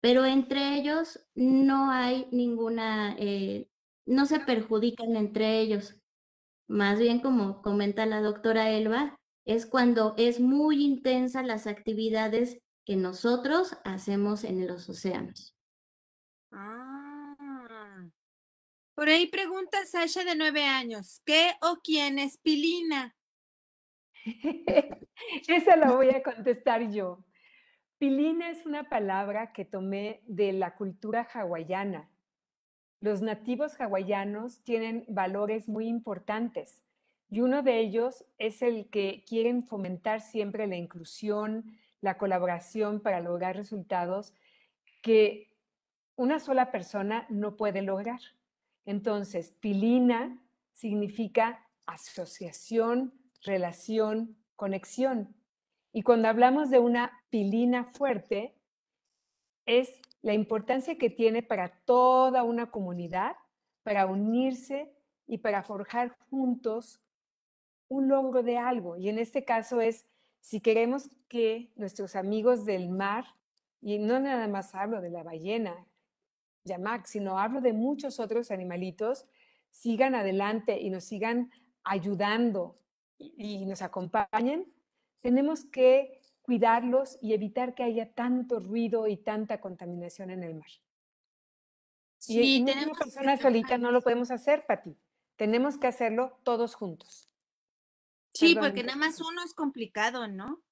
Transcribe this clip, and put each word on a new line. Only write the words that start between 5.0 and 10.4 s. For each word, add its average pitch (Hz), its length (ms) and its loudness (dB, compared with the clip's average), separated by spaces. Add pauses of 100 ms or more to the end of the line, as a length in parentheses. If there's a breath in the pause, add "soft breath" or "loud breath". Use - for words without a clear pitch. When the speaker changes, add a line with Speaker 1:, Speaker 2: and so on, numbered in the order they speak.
Speaker 1:
entre 214 440 2
ellos. 214 400 -2 (720)
Más 208 300 4
bien, 240 200 6
como 247 440 2
comenta 202 420 0
la 214 160 0
doctora 220 480 2
Elba, 220 480 0 (260)
es 226 220 0
cuando 233 520 4
es 240 220 4
muy 285 460 4